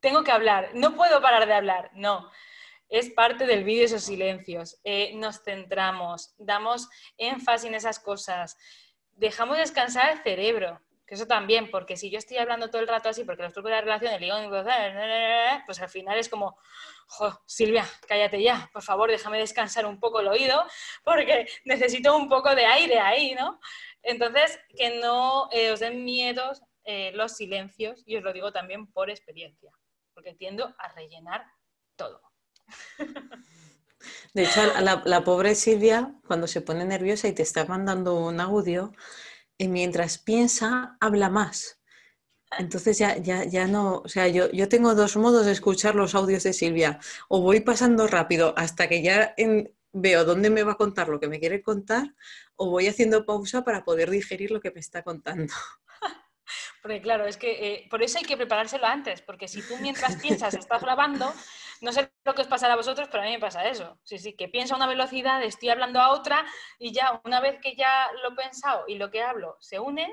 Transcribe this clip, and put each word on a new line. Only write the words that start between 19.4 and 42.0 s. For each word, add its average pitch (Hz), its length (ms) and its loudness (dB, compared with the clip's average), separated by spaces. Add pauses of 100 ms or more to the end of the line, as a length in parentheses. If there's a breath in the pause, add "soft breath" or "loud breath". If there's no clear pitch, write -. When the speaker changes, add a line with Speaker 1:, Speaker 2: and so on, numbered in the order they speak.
Speaker 1:
un 208 160 -8
poco 226 200 0
el 202 80 0
oído, 262 360 2 (400 loud breath)
porque 285 420 2 (200 loud breath)
necesito 254 500 4
un 277 140 2
poco 269 240 4
de 247 100 4
aire 262 360 6
ahí", 262 340 2
¿no? 277 260 -6 (420 loud breath)
Entonces, 240 560 0 (160)
que 233 260 -4
no, 254 520 0
eh, 226 200 0
os 214 80 -4
den 240 240 -6
miedo, 247 460 -4 (340)
eh, 196 300 -8
los 220 220 -6
silencios, 196 680 -10
y 220 100 -8
os 202 60 -6
lo 185 100 -6
digo 185 180 -8
también 196 400 -10
por 190 200 -6
experiencia, 160 600 -20 (420)
porque 170 200 -20
tiendo 208 440 -12
a 185 160 -16
rellenar 165 500 -14 (520)
todo. 123 260 -14 (460)
<laughs> - 800 -18 (880 loud breath)
Speaker 2:
De 190 100 4
hecho, 190 160 4 (200)
la, 190 240 2
la 175 200 4
pobre 185 300 4
Silvia, 220 580 4 (140)
cuando 170 200 -2
se 165 140 -4
pone 165 240 -4
nerviosa 190 440 -2
y 196 60 -2
te - 80 0
está 156 240 -2
mandando 185 500 -2
un 170 240 -2
audio, 185 520 -2 (720 loud breath)
eh, 190 40 0
mientras 175 500 -2
piensa, 240 840 0
habla 208 300 2
más. - 500 -4 (800 soft breath)